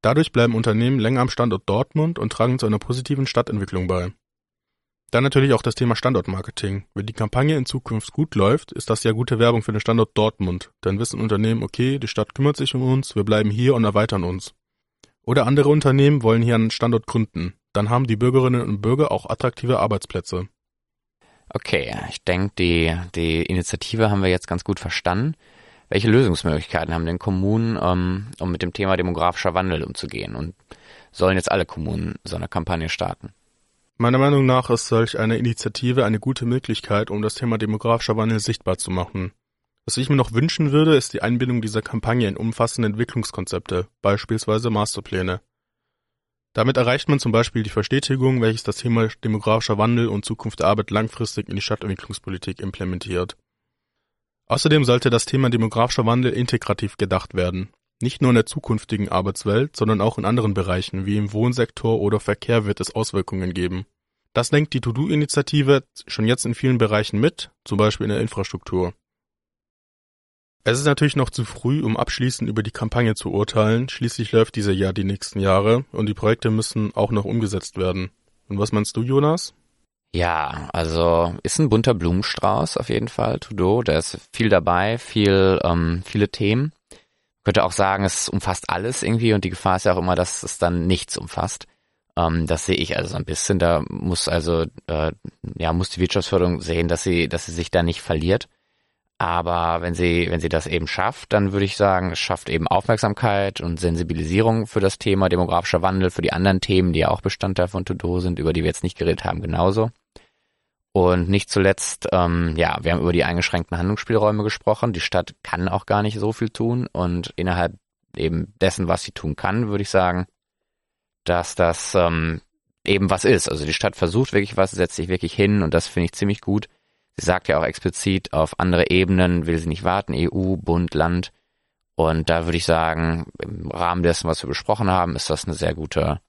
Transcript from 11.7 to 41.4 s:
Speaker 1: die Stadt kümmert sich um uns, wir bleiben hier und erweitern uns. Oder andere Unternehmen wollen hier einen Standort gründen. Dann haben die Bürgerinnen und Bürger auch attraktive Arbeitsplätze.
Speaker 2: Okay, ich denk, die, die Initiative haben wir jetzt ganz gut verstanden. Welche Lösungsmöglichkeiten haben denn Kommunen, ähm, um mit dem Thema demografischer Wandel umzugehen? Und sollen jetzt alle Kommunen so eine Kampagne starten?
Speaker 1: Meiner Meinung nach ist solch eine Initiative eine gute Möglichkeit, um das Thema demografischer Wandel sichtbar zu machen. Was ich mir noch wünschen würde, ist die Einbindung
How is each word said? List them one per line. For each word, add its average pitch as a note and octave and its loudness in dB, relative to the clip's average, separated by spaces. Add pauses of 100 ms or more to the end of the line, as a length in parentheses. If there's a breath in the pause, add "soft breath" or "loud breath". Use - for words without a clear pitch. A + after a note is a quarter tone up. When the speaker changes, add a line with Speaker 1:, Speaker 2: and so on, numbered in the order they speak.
Speaker 1:
die A#2 -6
Stadt - -4
kümmert C#3+ 2
sich - -4
um B2+ 0
uns, C3 0
wir G2+ 2
bleiben G#2+ 4
hier B2 4
und A#2 2
erweitern G#2 2
uns. F2+ -6 (720 soft breath)
Oder B2 2
andere C#3+ 4
Unternehmen C#3+ 4
wollen A2+ 4
hier A#2 2
einen A2 2
Standort A#2+ 0
gründen. F2+ -4 (180)
Dann G#2 0
haben B2 2
die A2 2
Bürgerinnen B2+ 2
und G2+ -4
Bürger C3 2
auch - -4
attraktive B2 -2
Arbeitsplätze. F#2+ -2 (1000 soft breath)
Speaker 2:
Okay, A#1+ -4 (160)
ich - -14
denk, F#2 -2
die, E2 2 (200)
die E2 0
Initiative G#2 -2
haben G2 2
wir F#2 4
jetzt F2+ 0
ganz F2 -4
gut G2 -2
verstanden. G2 -2 (560 soft breath)
Welche G#2 2
Lösungsmöglichkeiten E2 2
haben E2 -2
denn F2 -2
Kommunen, G#2 -2
ähm, F#2 0 (120)
um F2+ -4
mit E2+ -4
dem F2 -4
Thema F#2+ 0
demografischer F2 -2
Wandel F#2 -2
umzugehen? G#1+ -10
Und D#2+ -8 (580 loud breath)
sollen F#2 2
jetzt - 0
alle F#2 0
Kommunen D#2+ -6
so - -10
eine E2+ -6
Kampagne E2 -4
starten? - -6 (640)
Speaker 1:
Meiner B2 2
Meinung C#3 4
nach B2+ 4
ist A#2 0
solch A2+ 2
eine A2 0
Initiative A#2+ 0
eine G#2+ 0
gute C3 -4
Möglichkeit, A#2 -2
um G#2 -4
das G#2+ -2
Thema A2+ -2
demografischer A2 0
Wandel A2 0
sichtbar F#2+ -2
zu - -8
machen. F#2 -4 (540)
Was - -4
ich C3 -4
mir C#3+ 4
noch A#2 0
wünschen D3 2
würde, D#3 6
ist - 2
die - -6
Einbindung A#2+ 0